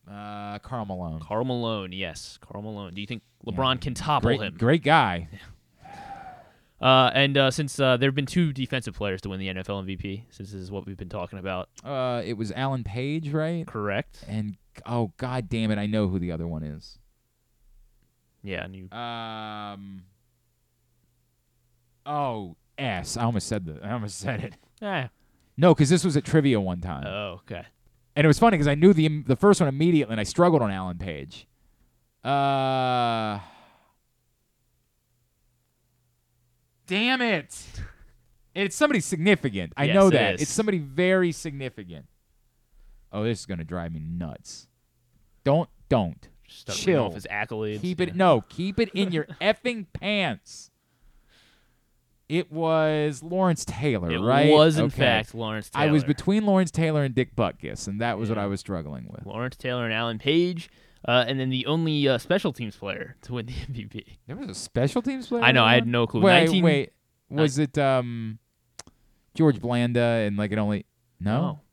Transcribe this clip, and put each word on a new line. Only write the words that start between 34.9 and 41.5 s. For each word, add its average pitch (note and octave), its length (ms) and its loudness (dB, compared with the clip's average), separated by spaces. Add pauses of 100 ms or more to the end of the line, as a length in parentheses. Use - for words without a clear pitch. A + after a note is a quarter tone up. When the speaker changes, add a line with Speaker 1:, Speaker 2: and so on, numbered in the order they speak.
Speaker 1:
damn A#3+ 340 0
it! G3+ 420 -4 (920)
It's G3 200 -2
somebody D4 240 2
significant. D3 800 0
I C#3+ 80 0
Speaker 2:
Yes, C3+ 100 2
Speaker 1:
know G3 120 8
Speaker 2:
it F#3 40 8
Speaker 1:
that. A2+ 240 4
Speaker 2:
is. - 60 -4
Speaker 1:
It's D3 100 -2
somebody G#3 280 0
very F3+ 520 2
significant. B2+ 760 -12 (1040)